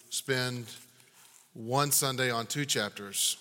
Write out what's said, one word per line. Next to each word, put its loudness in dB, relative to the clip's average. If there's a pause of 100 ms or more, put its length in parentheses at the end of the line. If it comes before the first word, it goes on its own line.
(100)
spend -2 (880)
one 2
Sunday 2
on 0
two -2
chapters. 0